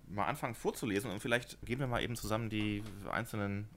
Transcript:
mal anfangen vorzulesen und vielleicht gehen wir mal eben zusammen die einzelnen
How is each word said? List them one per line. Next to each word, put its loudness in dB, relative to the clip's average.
mal 2
anfangen 0
vorzulesen 0
und -2
vielleicht 0
gehen 0
wir 2
mal 2
eben 0
zusammen 0
die 2
einzelnen 0